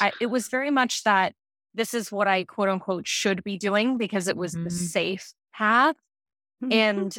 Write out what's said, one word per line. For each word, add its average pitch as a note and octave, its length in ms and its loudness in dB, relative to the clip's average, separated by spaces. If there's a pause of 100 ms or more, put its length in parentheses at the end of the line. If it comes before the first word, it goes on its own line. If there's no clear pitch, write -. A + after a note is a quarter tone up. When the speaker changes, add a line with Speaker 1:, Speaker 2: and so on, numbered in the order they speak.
Speaker 1:
I, G3+ 180 2
it A#3+ 80 0
was A#3 220 -2
very C4+ 220 -2
much B3+ 320 0
that F#3+ 300 4 (400)
this G#3+ 200 -4
is A#3 180 -4
what G3+ 160 2
I, F#3+ 180 2
quote G3+ 240 -2
unquote, F#3+ 380 -2
should G3 360 0
be G3+ 140 -6
doing G#3 400 0
because G3+ 300 -2
it F#3+ 100 0
was E3+ 160 -6
the E3 60 -6 (100)
Speaker 2:
Mm. - 20 -4
Speaker 1:
safe F3 600 -4 (200)
path. A#3+ 420 4 (680)
Speaker 3:
Mm-hmm. B3+ 120 -4
Speaker 1:
And G3+ 460 2